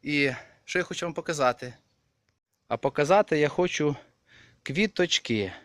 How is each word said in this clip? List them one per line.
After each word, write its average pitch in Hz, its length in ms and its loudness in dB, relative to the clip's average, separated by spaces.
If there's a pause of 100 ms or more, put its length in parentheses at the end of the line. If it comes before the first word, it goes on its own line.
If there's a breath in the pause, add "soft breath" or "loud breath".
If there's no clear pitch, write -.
І 143 300 2 (320 loud breath)
що - 140 -2
я 175 60 0
хочу 175 220 -6
вам 165 80 -6
показати? 131 600 -2 (920)
А 117 80 -2
показати 151 640 2
я 147 100 2
хочу 151 480 0 (680 soft breath)
квіточки. 135 880 -2 (120)